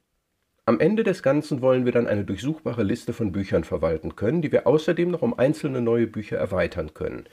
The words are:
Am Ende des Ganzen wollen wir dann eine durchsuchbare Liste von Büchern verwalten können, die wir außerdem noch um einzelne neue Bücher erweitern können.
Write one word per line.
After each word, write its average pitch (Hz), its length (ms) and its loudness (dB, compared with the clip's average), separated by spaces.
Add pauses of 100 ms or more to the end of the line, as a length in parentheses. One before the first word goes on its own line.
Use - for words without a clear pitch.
(640)
Am - 140 4
Ende 214 240 4
des 196 220 -2
Ganzen 143 360 0
wollen 127 260 4
wir 123 40 2
dann 117 160 2
eine 101 160 0
durchsuchbare 120 600 -4
Liste 120 280 -2
von 107 200 -4
Büchern 95 320 0
verwalten 82 500 -2
können, 156 280 0
die 139 100 -2
wir - 120 2
außerdem 170 460 2
noch 160 120 -4
um 120 140 0
einzelne 131 440 0
neue 117 260 2
Bücher 104 300 -6
erweitern 87 580 -2
können. - 380 -8